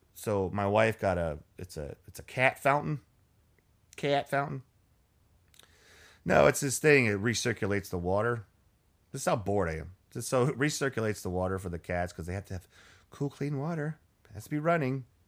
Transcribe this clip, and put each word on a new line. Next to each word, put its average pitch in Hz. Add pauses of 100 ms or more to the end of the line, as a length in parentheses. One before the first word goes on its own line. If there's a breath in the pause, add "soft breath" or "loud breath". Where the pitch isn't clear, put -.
(140)
so 98
my 101
wife 107
got 92
a, 78 (200)
it's -
a, 76 (100)
it's -
a -
cat -
fountain. 147 (960)
Cat 143
fountain. 139 (1600 loud breath)
No, 160
it's 143
this 139
thing. 143
It 101
recirculates 104
the 92
water. 101 (680)
This 139
is -
how 175
bored 98
I 80
am. 80 (200)
Just 120
so 127
it 131
recirculates 127
the 95
water 92
for 95
the 85
cats 87
'cause 80
they 87
have 98
to -
have 90 (420 loud breath)
cool, 143
clean 143
water. 156 (300)
It -
has 110
to -
be 151
running 147 (220)